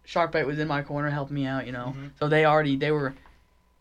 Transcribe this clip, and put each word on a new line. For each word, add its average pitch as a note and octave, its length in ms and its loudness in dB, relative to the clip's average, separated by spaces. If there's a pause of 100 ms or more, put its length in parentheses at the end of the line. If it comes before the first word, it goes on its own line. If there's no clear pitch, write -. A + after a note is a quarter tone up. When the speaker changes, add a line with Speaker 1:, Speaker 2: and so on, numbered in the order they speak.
Speaker 1:
Shark E3+ 280 0
Bait D#3 140 0
was D3 120 -4
in D3+ 100 -2
my C#3+ 140 0
corner D3 300 -4
helping C#3+ 240 -4
me C#3 100 0
out, C3 220 -4
you B2 60 -10
know. B2+ 220 -8
Speaker 2:
Mm-hmm. C3+ 120 -12 (120)
Speaker 1:
So D3+ 80 0
they D#3 180 4
already, D3+ 300 4
they C#3+ 160 0
were, C#3 220 0 (680)